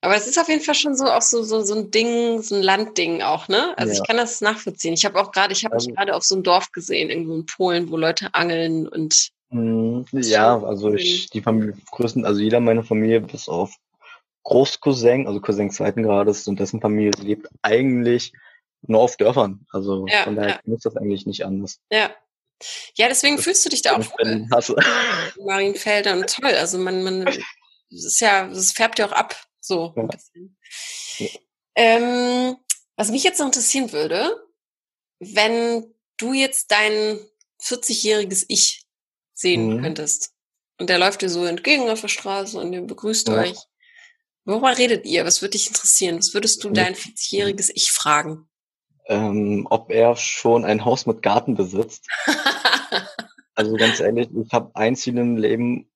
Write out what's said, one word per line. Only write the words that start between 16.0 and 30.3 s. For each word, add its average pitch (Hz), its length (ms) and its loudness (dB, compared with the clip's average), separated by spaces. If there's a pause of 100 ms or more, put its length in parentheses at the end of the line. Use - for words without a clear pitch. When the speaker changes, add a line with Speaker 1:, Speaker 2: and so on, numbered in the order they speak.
Speaker 2:
Grades 101 460 2
und 98 120 -4
dessen 101 220 -4
Familie 107 300 2 (100)
lebt 104 260 -4 (140)
eigentlich 120 720 2 (480)
nur 110 200 4
auf 120 160 2
Dörfern. 104 540 2
Also 95 360 -4
Speaker 1:
Ja, 208 160 2
Speaker 2:
von 104 120 -2
daher 104 200 0
Speaker 1:
ja. - 100 -14
Speaker 2:
muss 113 160 -4
das - 160 -4
eigentlich 101 300 -4
nicht 98 180 -6
anders. 95 340 -6 (120)
Speaker 1:
Ja. 214 180 2 (840)
Ja, 226 140 4
deswegen 277 260 2
Speaker 2:
Das 285 80 -2
Speaker 1:
fühlst 381 220 2
du 349 40 -4
dich 269 120 -2
da - 140 2
auch 117 40 0
Speaker 2:
ich 113 160 -6
bin 110 340 -2
Speaker 1:
wohl 120 80 2
Speaker 2:
hasse. 117 180 0
<laughs> - 600 0
Speaker 1:
in - 80 -14
Marienfeldern. 196 840 0
Toll, 254 260 0
also 170 240 0
man, 185 260 -2
man, 185 240 -2
es - 760 -10
ist - 160 0
ja, 196 260 2
es 185 240 -2
färbt 226 280 0
ja 208 80 2
auch 202 40 -6
ab, - 240 -2 (240)
so 170 380 -4
ein 113 60 -2
Speaker 2:
Ja. 113 40 -4
Speaker 1:
bisschen. - 500 -16 (600)